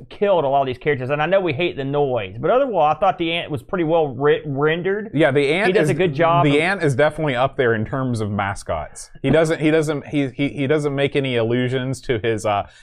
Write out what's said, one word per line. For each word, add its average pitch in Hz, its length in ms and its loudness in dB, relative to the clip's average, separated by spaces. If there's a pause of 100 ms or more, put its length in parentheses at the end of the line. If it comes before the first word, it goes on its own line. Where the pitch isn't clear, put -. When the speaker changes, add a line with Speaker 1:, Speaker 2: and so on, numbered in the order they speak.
Speaker 1:
killed 190 340 2
a 139 40 0
lot 139 140 2
of 135 60 -2
these 123 100 -6
characters, 123 320 -2
and 147 120 -2
I 156 40 0
know 190 160 2
we 170 120 0
hate 170 240 -2
the 135 60 -4
noise, 127 560 -2
but 147 100 0
otherwise, 208 460 2
I - 40 -10
thought 190 180 2
the 165 140 -2
ant 165 200 -4
was 135 100 -6
pretty 185 220 -4
well 160 320 2
re-, 151 300 2
rendered. 170 680 -2
Speaker 2:
Yeah, 147 180 4
the 143 220 2
ant 190 140 0
Speaker 1:
He 185 60 2
does 190 120 2
Speaker 2:
is, 165 60 0
Speaker 1:
a - 20 2
good 165 200 0
job 165 320 2
Speaker 2:
the 143 120 4
Speaker 1:
of 151 40 2
Speaker 2:
ant 185 220 -2
is 143 120 0
definitely 147 400 0
up 135 220 0
there 120 180 2
in 107 100 -2
terms 127 360 -4
of 104 100 -4
mascots. 98 800 -6 (100)
He 139 80 0
doesn't, 156 320 4
he 151 100 2
doesn't, 156 360 0
he, 143 220 -2
he, 143 200 -2
he 139 180 -4
doesn't 147 280 0
make 139 200 0
any 135 200 0
allusions 127 680 -2
to 117 180 -2
his, 110 260 -2
uh, 101 220 0 (160)